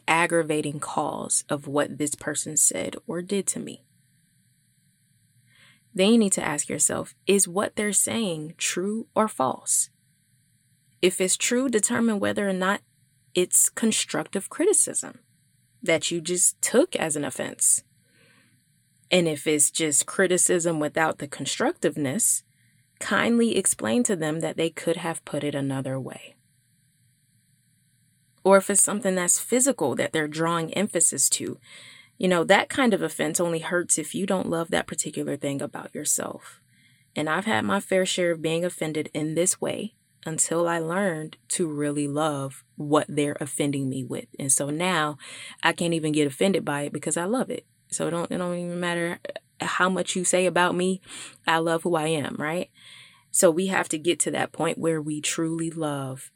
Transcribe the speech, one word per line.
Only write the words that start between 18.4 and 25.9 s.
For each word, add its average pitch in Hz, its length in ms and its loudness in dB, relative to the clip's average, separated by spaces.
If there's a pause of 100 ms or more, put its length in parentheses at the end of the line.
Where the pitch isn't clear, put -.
And 170 160 6
if 156 200 -2
it's 151 240 4
just 156 360 0
criticism 175 720 2
without 151 400 0
the 143 100 -8
constructiveness, 160 1160 -2 (560)
kindly 233 560 2
explain 220 480 2
to 202 120 -2
them 156 240 -2
that 156 160 -4
they 165 140 0
could 165 280 -2
have 165 260 -6
put - 180 -6
it 147 120 -2
another 135 440 -4